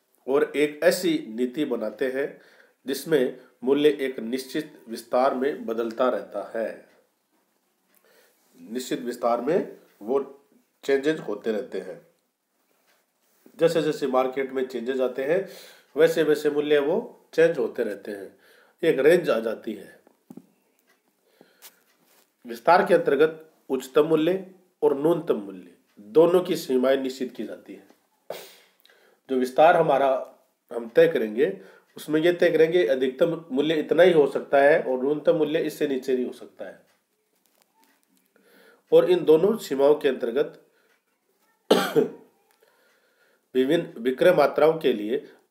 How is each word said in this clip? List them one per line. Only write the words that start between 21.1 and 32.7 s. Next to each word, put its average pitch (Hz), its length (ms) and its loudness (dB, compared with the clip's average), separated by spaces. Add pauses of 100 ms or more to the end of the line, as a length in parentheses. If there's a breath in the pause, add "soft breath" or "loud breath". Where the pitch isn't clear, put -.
विस्तार 165 400 2
के 185 80 4
अंतर्गत 156 580 0 (160)
उच्चतम 139 380 0
मूल्य 165 480 0 (280)
और 143 160 2
न्यूनतम 151 380 0
मूल्य 95 420 -14 (220)
दोनों 160 400 4
की 175 160 -4
सीमाएं 131 400 0
निश्चित 131 400 -6
की 110 80 -10
जाती 95 300 -16
है। - 140 -20 (1400 loud breath)
जो 131 60 -2
विस्तार 156 400 4
हमारा 135 580 0 (380)
हम 117 160 -8
तय 160 200 4
करेंगे, 131 520 -2 (360 loud breath)
उसमें 156 240 -4
ये 175 120 2
तय 175 180 2
करेंगे 165 360 2